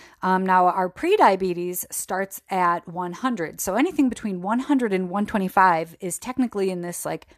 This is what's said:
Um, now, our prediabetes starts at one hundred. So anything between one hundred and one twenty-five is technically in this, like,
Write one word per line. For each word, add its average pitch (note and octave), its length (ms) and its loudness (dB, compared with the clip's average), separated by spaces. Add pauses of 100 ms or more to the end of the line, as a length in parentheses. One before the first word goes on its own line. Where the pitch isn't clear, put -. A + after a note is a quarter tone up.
(220)
Um, F#3 240 0
now, F#3 220 6
our F3+ 220 0
prediabetes F#3 1040 2
starts - 580 -6
at F3 380 0
one F3 260 -6
hundred. F#3+ 460 -6
So F#3+ 160 -4
anything D4 340 2
between G3 320 -6
one G#3+ 180 -2
hundred C4 340 0
and F#3 160 -2
one G3+ 160 -2
twenty-five F3+ 720 2
is F3+ 180 -6
technically A3 520 -2
in F3+ 120 -4
this, F3 240 -8
like, D#3+ 220 -8 (100)